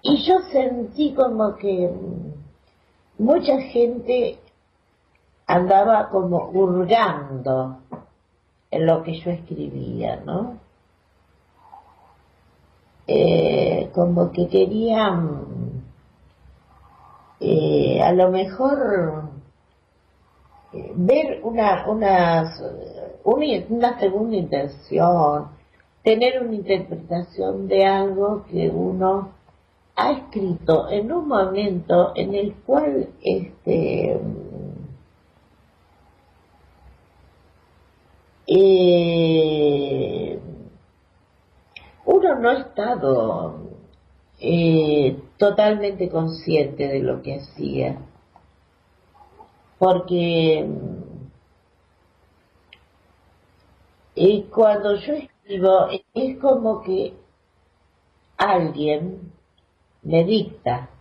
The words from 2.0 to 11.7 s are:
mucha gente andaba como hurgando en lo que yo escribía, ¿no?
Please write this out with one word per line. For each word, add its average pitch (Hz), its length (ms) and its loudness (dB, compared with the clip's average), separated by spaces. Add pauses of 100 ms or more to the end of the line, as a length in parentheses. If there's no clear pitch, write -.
mucha 269 380 2
gente 240 760 -2 (1080)
andaba 196 640 4
como 180 400 -2
hurgando 156 1300 0 (920)
en 160 140 0
lo 160 180 2
que 165 160 -8
yo 175 120 -6
escribía, 131 960 -8
¿no? 214 340 -6 (2500)